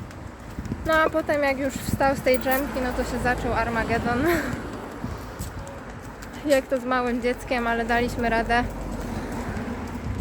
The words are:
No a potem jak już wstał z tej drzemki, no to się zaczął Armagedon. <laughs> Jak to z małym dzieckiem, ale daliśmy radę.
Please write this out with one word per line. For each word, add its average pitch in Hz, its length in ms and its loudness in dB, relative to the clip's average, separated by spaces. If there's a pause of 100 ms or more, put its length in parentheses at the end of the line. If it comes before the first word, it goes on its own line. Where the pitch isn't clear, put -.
(880)
No 320 80 4
a 320 160 6
potem 311 320 2
jak 269 160 2
już 269 160 -2
wstał - 420 2
z 269 40 -4
tej 254 180 4
drzemki, 262 440 2
no 247 100 0
to 247 180 0
się 247 120 0
zaczął 247 300 2
Armagedon. 226 760 2
<laughs> 339 40 6 (2250)
Jak 269 200 4
to 262 140 0
z 233 40 -6
małym 247 380 0
dzieckiem, 247 440 0
ale 233 180 2
daliśmy 240 460 2
radę. 233 340 2 (1600)